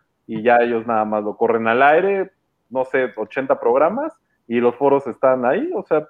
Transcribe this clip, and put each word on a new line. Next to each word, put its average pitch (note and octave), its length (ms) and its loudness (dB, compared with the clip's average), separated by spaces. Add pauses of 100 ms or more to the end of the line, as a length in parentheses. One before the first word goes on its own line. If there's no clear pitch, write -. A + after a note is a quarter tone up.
(280)
y A2 160 -8
ya A#2+ 140 4
ellos A#2+ 280 0
nada A2+ 200 0
más G#2+ 180 -4
lo G#2 140 -6
corren A2+ 300 0
al A#2 140 2
aire, F3+ 500 2 (380)
no B2+ 160 -4
sé, B2+ 300 -2
ochenta C3 440 -4
programas, E3+ 540 0 (360)
y A#2 100 0
los A#2+ 160 2
foros C#3 320 0
están B2+ 380 0
ahí, A3 280 -2
o G#3+ 100 -6
sea, D3+ 260 -2